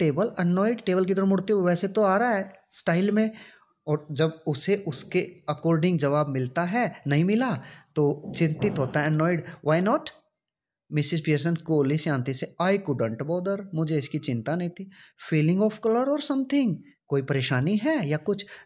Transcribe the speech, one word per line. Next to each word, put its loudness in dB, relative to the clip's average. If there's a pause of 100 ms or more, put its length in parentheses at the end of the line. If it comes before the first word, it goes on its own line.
table, 0
annoyed, 0
टेबल 2
की 0
तरफ 2
मुड़ते 2
हुए, 2
वैसे 2
तो 0
आ 4
रहा 2
है -2 (200)
स्टाइल 0
में, 2 (560)
और -2
जब -2
उसे -2
उसके -4 (140)
according 2
जवाब 2
मिलता -2
है, -2
नहीं 4
मिला, 0 (360)
तो 0
चिंतित 0
होता 0
है, 0
annoyed। 2 (280)
"Why 4
not?" 0 (840)
मिसेस 0
पियर्सन 2
कोली 2
शांति -2
से, -6
"I 4 (120)
couldn't -2
bother, -2 (100)
मुझे 0
इसकी -4
चिंता -4
नहीं -4
थी।" -14 (420)
"Feeling 2
of -12
color 2
or -6
something?" 0 (320)
कोई 0
परेशानी 0
है 0
या 0
कुछ? -4 (200)